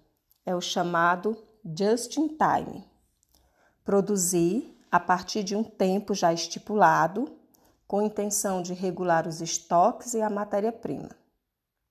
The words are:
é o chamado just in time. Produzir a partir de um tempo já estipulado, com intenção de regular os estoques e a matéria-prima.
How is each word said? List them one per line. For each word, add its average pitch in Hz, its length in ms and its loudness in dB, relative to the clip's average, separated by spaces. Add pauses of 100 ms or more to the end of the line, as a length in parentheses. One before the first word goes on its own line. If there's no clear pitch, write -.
(460)
é 185 100 -2
o 175 60 -2
chamado 175 720 0 (420)
just 220 380 0
in 302 140 0
time. - 560 0 (1000)
Produzir 196 920 0 (160)
a 175 120 4
partir 185 420 -2
de 190 100 -6
um 214 120 0
tempo 202 480 0
já 175 180 2
estipulado, 170 1040 2 (500)
com 202 160 -2
intenção 202 600 -2
de 180 120 -6
regular 180 540 0
os 160 140 -8
estoques 185 720 0
e 220 80 0
a 214 80 0
matéria-prima. 208 800 -4 (800)